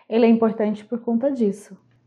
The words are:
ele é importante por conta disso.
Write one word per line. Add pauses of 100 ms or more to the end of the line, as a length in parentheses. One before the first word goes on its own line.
ele
é
importante
por
conta
disso. (300)